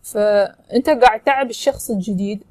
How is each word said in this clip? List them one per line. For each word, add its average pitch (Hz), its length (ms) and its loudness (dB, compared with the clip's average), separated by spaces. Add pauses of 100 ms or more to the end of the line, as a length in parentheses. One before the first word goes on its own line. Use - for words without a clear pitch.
فأنت 208 880 -2
قاعد 240 300 4
تعب 269 300 -2
الشخص 269 420 -4
الجديد 202 600 -4